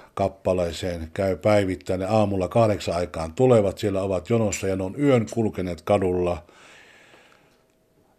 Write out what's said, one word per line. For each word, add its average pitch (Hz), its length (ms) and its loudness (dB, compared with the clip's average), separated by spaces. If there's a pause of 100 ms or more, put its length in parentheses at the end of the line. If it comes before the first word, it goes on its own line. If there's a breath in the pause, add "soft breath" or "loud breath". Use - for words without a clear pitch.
(140)
kappaleeseen 87 1000 -2
käy 95 220 0
päivittäin. 95 640 0
Ne 95 60 -4
aamulla 101 420 0
kahdeksan 107 460 2
aikaan 82 380 -4
tulevat, 110 460 4
siellä 95 240 -2
ovat 92 280 -4
jonossa 107 380 0
ja 95 80 -2
ne 95 60 -4
on 104 180 -6
yön 127 300 2
kulkeneet 95 520 -4
kadulla. 90 600 0 (1700 loud breath)